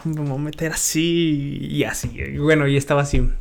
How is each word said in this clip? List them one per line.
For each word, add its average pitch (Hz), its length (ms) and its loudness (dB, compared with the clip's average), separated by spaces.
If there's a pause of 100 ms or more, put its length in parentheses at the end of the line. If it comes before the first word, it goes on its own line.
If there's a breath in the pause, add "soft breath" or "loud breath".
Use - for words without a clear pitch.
me 156 160 -4
voy 143 160 -4
a - 0 -
meter 151 340 -6
así 156 840 0 (120)
y 147 140 0
así". - 320 -6
Y 139 220 -2
bueno, 147 300 4
y 139 100 4
estaba 143 240 2
así, 127 260 4 (140)